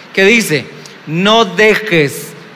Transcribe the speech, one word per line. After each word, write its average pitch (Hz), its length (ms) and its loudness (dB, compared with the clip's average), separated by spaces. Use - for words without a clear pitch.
que 190 120 2
dice, 175 400 2
"No 202 380 2
dejes 175 880 0